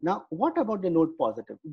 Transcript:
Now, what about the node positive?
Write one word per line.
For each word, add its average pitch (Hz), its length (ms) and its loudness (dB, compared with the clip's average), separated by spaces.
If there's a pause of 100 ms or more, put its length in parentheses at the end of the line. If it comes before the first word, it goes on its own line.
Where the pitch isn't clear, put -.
Now, 196 300 -2
what 277 260 0
about 214 260 0
the 180 80 0
node 160 280 2
positive? 110 380 -2 (160)